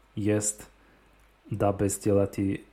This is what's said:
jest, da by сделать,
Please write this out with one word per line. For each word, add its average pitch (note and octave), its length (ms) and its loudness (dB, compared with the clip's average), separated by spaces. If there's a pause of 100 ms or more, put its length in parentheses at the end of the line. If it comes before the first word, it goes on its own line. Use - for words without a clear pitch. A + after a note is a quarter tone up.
(180)
jest, G#2 480 -2 (840)
da G2+ 220 0
by G2 160 0
сделать, G2+ 500 0 (340)